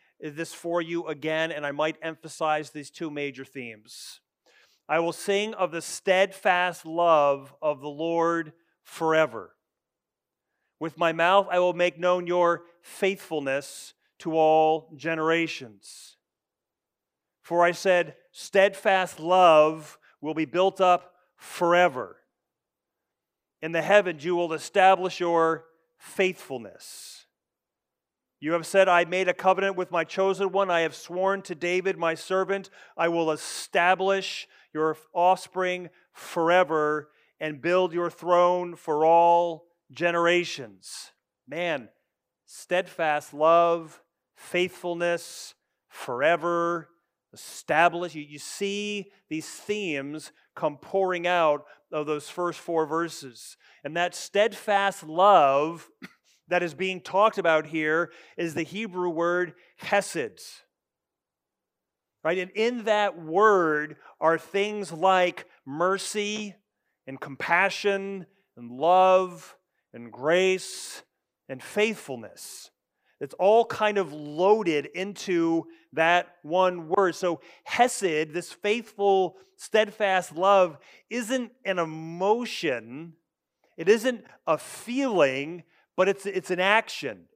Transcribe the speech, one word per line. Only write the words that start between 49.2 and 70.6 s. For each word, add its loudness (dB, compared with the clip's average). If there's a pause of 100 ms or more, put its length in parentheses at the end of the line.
these -8
themes -8 (240)
come -4
pouring -2
out 2 (260)
of -4
those -6
first -6
four -2
verses. -8 (260)
And -10
that -2
steadfast -2
love 4 (120)
<clears throat> -20
that 0
is -6
being -6
talked 0
about 0
here -2 (260)
is -6
the -6
Hebrew -6
word -2 (280)
chesed. -4 (1600)
Right? -2
And -10
in -4
that 0
word 2 (220)
are 2
things -6
like 2 (200)
mercy -4 (500)
and -14
compassion -2 (320)
and -16
love 2 (380)
and -16
grace -2 (440)